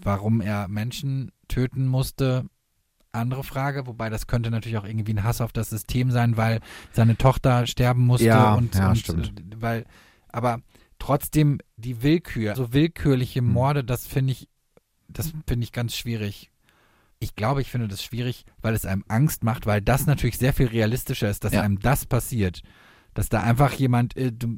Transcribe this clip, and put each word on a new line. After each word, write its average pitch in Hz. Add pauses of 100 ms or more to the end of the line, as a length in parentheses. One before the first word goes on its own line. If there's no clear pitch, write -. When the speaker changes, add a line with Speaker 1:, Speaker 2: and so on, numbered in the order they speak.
Speaker 1:
Warum 104
er 101
Menschen 123 (160)
töten 131
musste, 131 (640)
andere 127
Frage. 139
Wobei, 113
das 110
könnte 117
natürlich 113
auch 101
irgendwie 110
ein 101
Hass 117
auf 113
das 110
System 127
sein, 117
weil 113 (320)
seine 113
Tochter 123
sterben 123
musste 120
Speaker 2:
Ja, 110
Speaker 1:
und, 117
Speaker 2:
ja, 95
Speaker 1:
und, 113
Speaker 2:
stimmt. 82
Speaker 1:
äh, 82 (180)
weil, 113 (440)
aber 117 (360)
trotzdem 147 (180)
die 113
Willkür, 139
so 123
willkürliche 135
Speaker 2:
Mhm. 123
Speaker 1:
Morde, 135
das 107
finde 135
ich, - (600)
das - (140)
finde 120
ich -
ganz 120
schwierig. 107 (720)
Ich -
glaube, 131
ich -
finde 117
das 98
schwierig, 123 (160)
weil 113
es 104
einem 95
Angst 123
macht, 113
weil 104
das 120
natürlich 131
sehr 131
viel 127
realistischer 113
ist, -
dass 101
Speaker 2:
Ja. 104
Speaker 1:
einem 101
das 127
passiert, 110 (520)
dass -
da 107
einfach 120
jemand, 123
äh, 127
du, 117